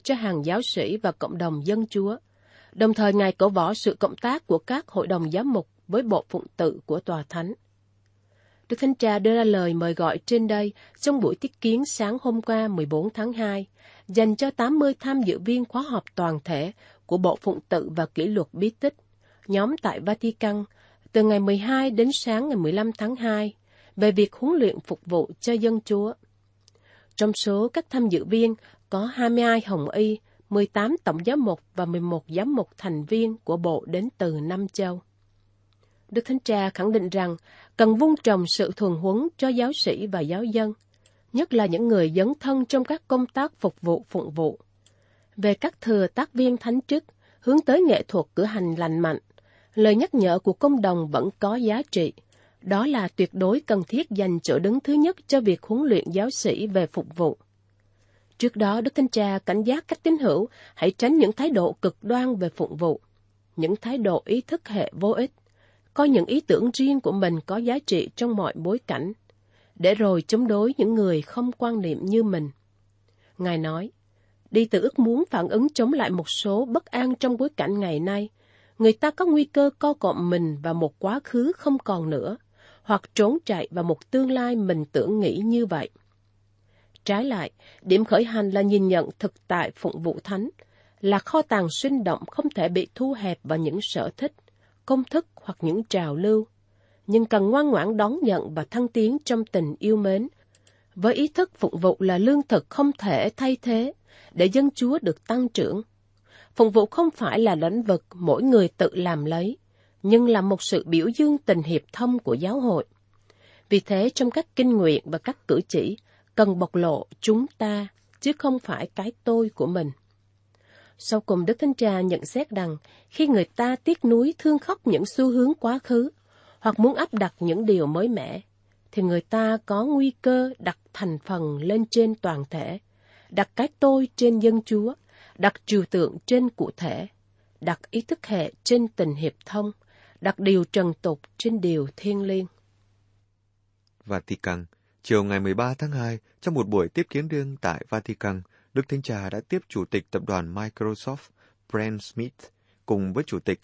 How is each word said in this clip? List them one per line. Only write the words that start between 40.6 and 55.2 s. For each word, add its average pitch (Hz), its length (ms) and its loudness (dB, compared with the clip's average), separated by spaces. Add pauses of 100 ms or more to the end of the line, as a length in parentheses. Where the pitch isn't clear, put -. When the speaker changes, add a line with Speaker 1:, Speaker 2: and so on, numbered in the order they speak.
Speaker 1:
nhất 277 220 -2
là 214 120 4
những 196 220 0
người 180 280 4
dấn 202 240 2
thân 269 240 0
trong 254 200 0
các 302 240 -6
công 254 180 0
tác 277 340 -4
phục - 200 -2
vụ 170 280 0
phụng 170 220 -6
vụ. 156 280 -2 (800)
Về 202 180 2
các - 260 -6
thừa 208 260 2
tác - 280 -4
viên 247 220 2
thánh 240 300 -2
chức, 302 180 -2 (360)
hướng 277 260 4
tới 294 160 6
nghệ 285 260 4
thuật 175 180 0 (100)
cử 175 80 2
hành 196 300 -2
lành 160 260 -2
mạnh, 160 180 0 (560)
lời 214 200 6
nhắc 262 200 0
nhở 185 240 4
của 185 140 0
công 285 280 2
đồng 175 280 0
vẫn 147 200 0 (100)
có 208 180 -2
giá 233 340 0
trị. 165 220 -2 (500)
Đó 196 240 0
là 240 220 0
tuyệt - 260 -2
đối 190 260 2
cần 202 280 0
thiết 277 220 -4
dành 190 320 -2
chỗ 139 160 0
đứng 208 220 0
thứ 285 120 -2
nhất 302 240 2 (100)